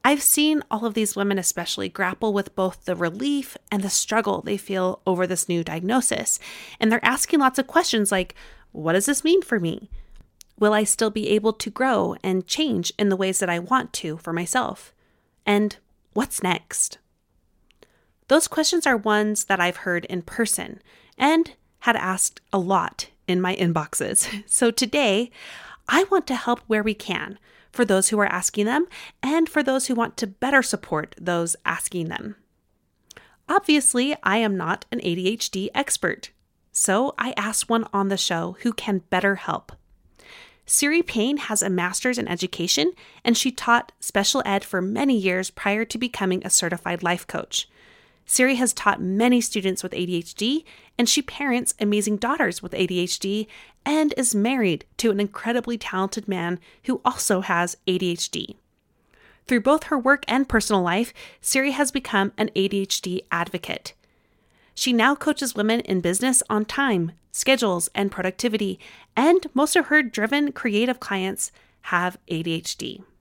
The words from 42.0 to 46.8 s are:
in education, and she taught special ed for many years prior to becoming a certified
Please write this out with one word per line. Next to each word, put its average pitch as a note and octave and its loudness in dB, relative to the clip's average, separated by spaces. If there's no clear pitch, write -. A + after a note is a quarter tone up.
in A#3+ -4
education, F#3 0
and A#3+ 4
she C4 0
taught A#3+ 0
special G3+ 0
ed G3 0
for - -4
many A#3+ 2
years F#3 0
prior G#3 -2
to A3+ -10
becoming G3 -2
a F#3 -8
certified F3 0